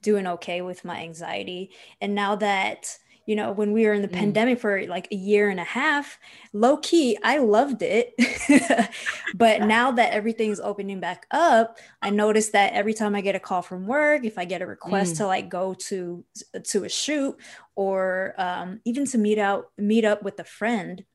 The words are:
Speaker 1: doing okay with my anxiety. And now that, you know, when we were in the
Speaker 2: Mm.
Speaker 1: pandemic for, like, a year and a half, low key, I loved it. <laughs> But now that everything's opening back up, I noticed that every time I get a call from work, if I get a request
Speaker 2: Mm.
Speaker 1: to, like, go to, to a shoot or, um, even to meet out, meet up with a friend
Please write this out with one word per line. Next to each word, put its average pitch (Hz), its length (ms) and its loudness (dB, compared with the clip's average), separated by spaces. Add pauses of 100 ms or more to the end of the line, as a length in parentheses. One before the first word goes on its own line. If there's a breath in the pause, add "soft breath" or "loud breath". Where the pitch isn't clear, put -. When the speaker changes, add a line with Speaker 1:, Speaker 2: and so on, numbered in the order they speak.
Speaker 1:
doing 202 280 0
okay 175 340 -6
with 180 220 -12
my 175 180 -10
anxiety. 180 680 -10 (300 loud breath)
And 202 140 -4
now 202 220 0
that, 202 600 0 (300 soft breath)
you 214 80 0
know, 214 160 -2
when 208 220 0
we 220 120 6
were 214 80 6
in 208 100 2
the 196 60 -2
Speaker 2:
Mm. 180 120 -8
Speaker 1:
pandemic 220 400 2
for, 202 260 0
like, 180 240 -8
a 208 60 -6
year 208 340 4
and 185 80 -4
a 175 60 -6
half, 285 540 -2 (340 loud breath)
low 233 240 4
key, 302 460 2
I 262 160 2
loved 233 440 2
it. 202 320 0 (340)
<laughs> 277 460 4 (400 loud breath)
But 214 280 4
now 226 280 4
that 240 220 2
everything's 214 480 -2
opening 196 400 -6
back 175 320 -8
up, 262 460 4 (220 loud breath)
I - 100 -4
noticed 214 420 2
that 202 200 4
every 208 220 0
time 208 220 -2
I 202 40 -4
get 190 140 -2
a 185 60 -4
call 185 200 -4
from 185 280 -10
work, 294 360 2
if 220 140 -6
I 180 80 -4
get 175 160 -6
a 180 40 -8
request 185 480 -2
Speaker 2:
Mm. 160 40 -6
Speaker 1:
to, 208 80 0
like, 190 240 -2
go 185 240 -4
to, 180 500 -8 (380)
to 196 220 -2
a - 40 -12
shoot 277 480 -2 (380 loud breath)
or, 190 640 -2
um, 185 460 -6
even 247 220 -2
to 254 120 -2
meet 214 200 2
out, 196 280 0 (100)
meet 214 300 2
up 208 160 0
with 196 160 -8
a 170 60 -14
friend 196 600 -6 (100)